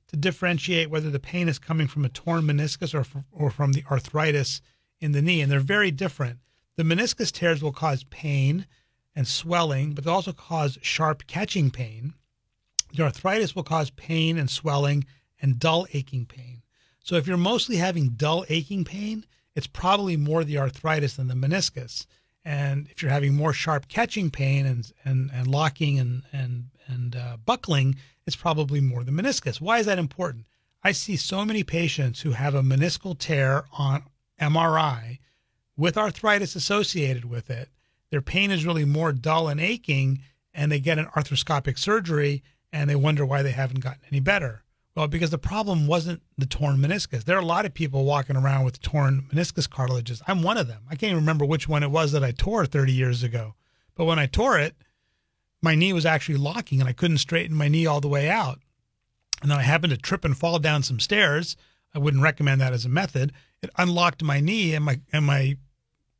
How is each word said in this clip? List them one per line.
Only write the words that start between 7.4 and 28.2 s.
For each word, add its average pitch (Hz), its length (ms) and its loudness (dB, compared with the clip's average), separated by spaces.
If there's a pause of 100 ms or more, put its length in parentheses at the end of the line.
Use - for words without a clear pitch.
will 151 100 -2
cause 139 340 -2
pain 143 600 -2 (500)
and 131 120 -2
swelling, 156 640 0
but 143 120 -8
they'll 165 100 0
also 190 180 -2
cause 151 480 -4
sharp - 460 -2
catching 180 420 0
pain. 120 460 -10 (800)
The 165 100 0
arthritis 185 500 0
will 170 100 -4
cause 156 260 0
pain 160 480 -2
and 143 120 0
swelling 143 540 0 (380)
and 131 180 2
dull 165 320 2
aching 135 340 -6
pain. 123 360 -20 (420)
So - 120 -4
if 151 120 0
you're 185 80 0
mostly 208 400 0
having 170 360 0
dull 156 360 0
aching 165 380 -2
pain, 214 400 -8 (280)
it's 143 140 -6
probably 190 480 0
more 151 300 0
the 147 140 -4
arthritis 147 560 -2
than 131 120 -4
the 127 60 -4
meniscus. 135 720 -2 (400)
And 143 440 -4
if - 120 -14
you're 139 100 0
having 139 220 2
more 147 180 2
sharp 139 380 -2
catching 214 400 -2
pain 139 360 0
and, 120 240 -2 (140)
and, 131 300 0
and 127 140 -4
locking 143 520 0
and, 123 320 -2
and, 123 340 -6 (220)
and, 123 300 -6
uh, 120 260 -8
buckling, 139 540 2 (280)